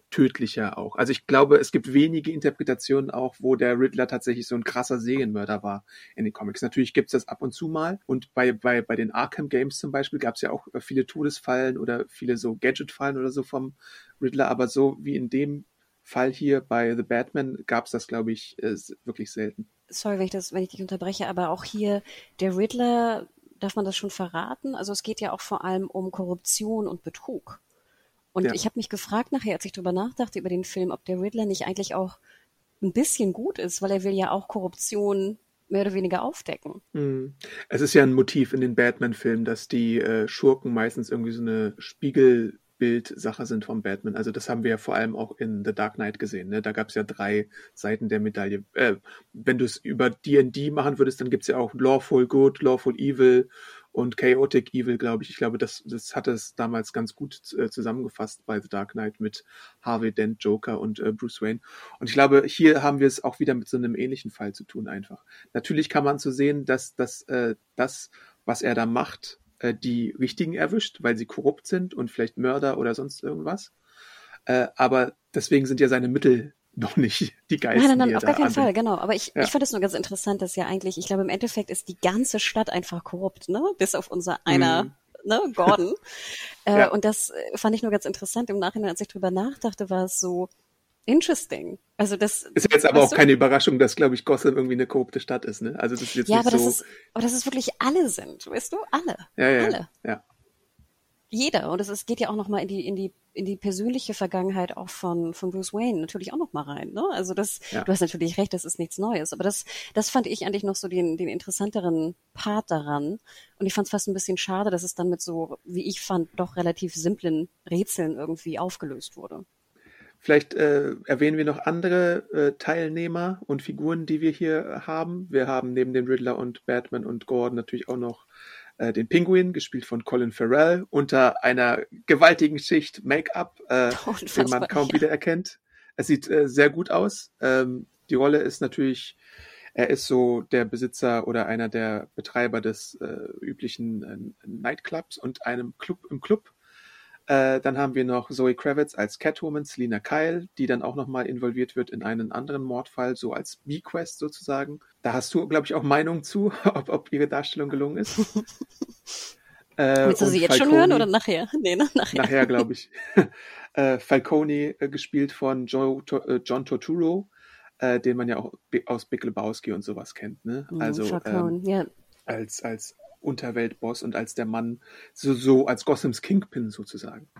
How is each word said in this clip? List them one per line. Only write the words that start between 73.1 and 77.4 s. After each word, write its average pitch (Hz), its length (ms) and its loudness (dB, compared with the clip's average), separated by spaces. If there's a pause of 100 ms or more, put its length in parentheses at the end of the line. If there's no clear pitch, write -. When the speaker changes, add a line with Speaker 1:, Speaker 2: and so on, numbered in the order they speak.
Speaker 1:
irgendwas. 160 480 -6 (720)
Äh, 123 320 2
aber 127 380 4 (200)
deswegen 139 320 2
sind 131 140 2
ja 135 80 8
seine 123 200 2
Mittel 127 460 4 (100)
<laughs> - 120 -20
noch 113 200 -2
nicht - 380 2 (160)